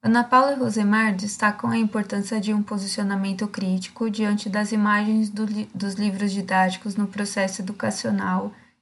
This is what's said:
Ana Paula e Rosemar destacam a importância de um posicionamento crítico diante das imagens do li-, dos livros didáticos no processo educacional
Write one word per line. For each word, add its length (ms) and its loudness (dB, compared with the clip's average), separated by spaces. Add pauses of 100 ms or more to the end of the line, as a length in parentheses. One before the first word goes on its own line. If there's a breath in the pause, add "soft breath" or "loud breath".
Ana 220 4
Paula 300 6
e 40 -6
Rosemar 560 2
destacam 560 -2
a 80 0
importância 600 -2
de 120 -2
um 80 2
posicionamento 880 -2
crítico 640 -2
diante 380 0
das 240 -2
imagens 560 2
do 160 -4
li-, 280 -4
dos 220 -4
livros 380 0
didáticos 640 0
no 100 0
processo 560 -4
educacional 880 -2 (300 soft breath)